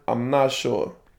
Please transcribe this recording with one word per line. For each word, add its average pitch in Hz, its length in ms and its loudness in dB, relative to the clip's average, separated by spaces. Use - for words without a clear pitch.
I'm 120 220 -2
not 135 240 4
sure - 420 -2